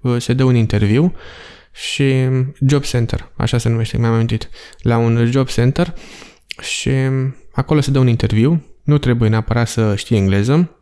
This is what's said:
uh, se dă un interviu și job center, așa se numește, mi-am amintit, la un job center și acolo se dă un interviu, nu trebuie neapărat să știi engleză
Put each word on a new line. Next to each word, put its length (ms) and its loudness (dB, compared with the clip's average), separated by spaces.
uh, 200 0
se 120 -2
dă 100 2
un 120 4
interviu 580 2
și 420 -2
job 160 2
center, 520 -4
așa 220 -2
se 120 0
numește, 280 -2
mi-am 160 0
amintit, 360 -2
la 160 2
un 340 2
job 160 0
center 460 0
și 300 -6
acolo 300 0
se 100 -2
dă 80 2
un 80 4
interviu, 580 2
nu 140 2
trebuie 320 2
neapărat 380 0
să 280 0
știi 220 -2
engleză 640 2